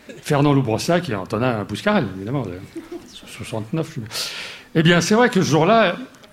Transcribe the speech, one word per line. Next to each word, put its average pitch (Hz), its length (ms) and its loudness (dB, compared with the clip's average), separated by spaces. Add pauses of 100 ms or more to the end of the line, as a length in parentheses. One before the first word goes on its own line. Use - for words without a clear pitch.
(220)
Fernand 147 300 4
Loubrossac 139 560 0
et 113 60 -4
Antonin 104 500 -2
Pouscarel, 135 420 0 (100)
évidemment, 117 260 -4
de 95 100 -6 (760)
soixante-neuf. 113 680 -8
Je... 123 40 -10 (760)
Eh 165 80 2
bien, 170 180 6
c'est 185 140 2
vrai 240 160 4
que 190 120 2
ce 120 60 0
jour-là, 175 480 4 (360)